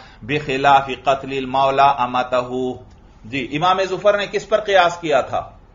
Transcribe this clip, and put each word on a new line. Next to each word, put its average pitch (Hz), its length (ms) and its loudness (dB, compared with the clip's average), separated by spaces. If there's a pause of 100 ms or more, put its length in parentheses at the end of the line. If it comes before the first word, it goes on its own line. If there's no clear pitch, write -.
(240)
बिखिलाफि 135 720 0
कत्लिल 135 520 -4
मौला 135 360 2
अमतहु। 127 920 0 (500)
जी, 123 140 -8
इमाम 180 420 0
जुफर 190 360 2
ने 196 100 -4
किस - 180 -6
पर 220 120 2
कियास 180 400 2
किया 143 240 2
था - 380 -6 (160)